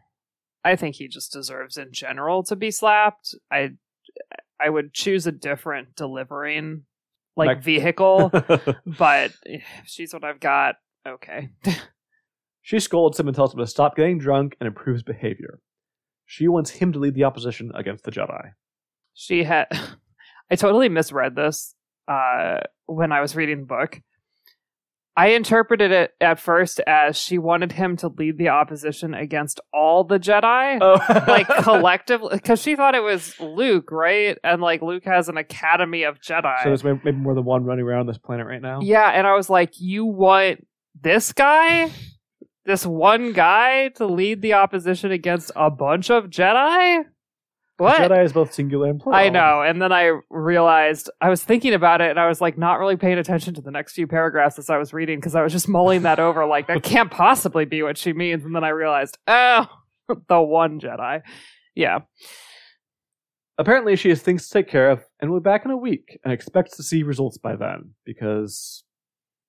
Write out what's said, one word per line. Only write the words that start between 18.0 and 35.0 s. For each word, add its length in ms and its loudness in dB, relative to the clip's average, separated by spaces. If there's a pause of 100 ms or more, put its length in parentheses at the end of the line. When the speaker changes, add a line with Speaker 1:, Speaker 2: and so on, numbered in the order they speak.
Speaker 2:
the 80 -12
Jedi. 400 -10 (600)
Speaker 1:
She 300 -4
had, 280 0
<laughs> 800 -14
I 40 0
totally 340 2
misread 460 -2
this, 380 -6 (340)
uh, 520 -2 (260)
when 260 -4
I 100 0
was 140 -6
reading 260 -4
the 40 -14
book. 360 -8 (1160)
I 120 6
interpreted 600 2
it 200 2 (100)
at 180 2
first 460 0
as 320 2
she 220 -4
wanted 320 -2
him 260 -4
to 100 -8
lead 300 -6
the 120 0
opposition 680 -4
against 440 -8 (140)
all 300 4
the 160 0
Jedi. 600 2
Speaker 2:
Oh. 200 8 (260)
<laughs> 20 0
Speaker 1:
Like, 200 4 (160)
collectively, 760 2
'cause 220 0
she 140 -2
thought 180 2
it 100 2
was 360 -4
Luke, 520 -2
right? 520 0
And, 180 2
like, 220 0
Luke 220 -8